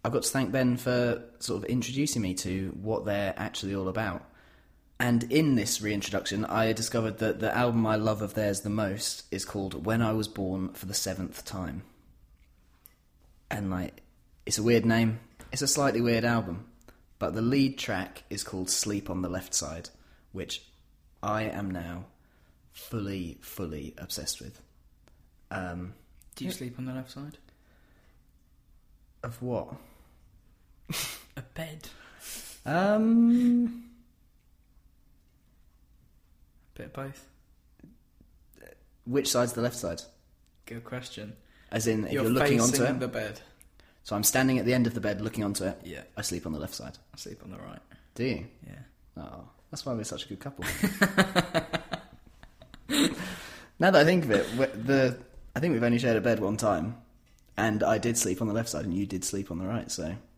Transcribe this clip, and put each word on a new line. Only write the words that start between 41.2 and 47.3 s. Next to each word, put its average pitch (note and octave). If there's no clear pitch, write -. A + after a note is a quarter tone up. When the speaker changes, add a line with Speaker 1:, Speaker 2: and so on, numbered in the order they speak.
Speaker 1:
As A2
in, A2
if -
Speaker 2:
You're C#3
Speaker 1:
you're A2+
looking C3
onto A#2+
Speaker 2:
facing B2+
Speaker 1:
it? B2+
Speaker 2:
the B2
bed. G#2+
Speaker 1:
So G#2+
I'm G#2+
standing C3
at F#2+
the B2
end B2
of A#2
the A2+
bed G#2
looking A2
onto G2+
it? G2
Speaker 2:
Yeah. E2
Speaker 1:
I G#2
sleep F2
on D#2+
the D2+
left -
side. -
Speaker 2:
I -
sleep -